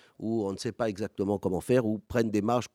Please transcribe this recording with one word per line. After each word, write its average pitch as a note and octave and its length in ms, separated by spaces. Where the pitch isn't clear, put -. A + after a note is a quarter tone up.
ou A2 260
on G2 60
ne F#2+ 60
sait A#2 120
pas A2+ 180
exactement G2+ 500
comment F2+ 220
faire, B2 240
ou G#2+ 140
prennent A2+ 320
des G#2 100
marges A#2 340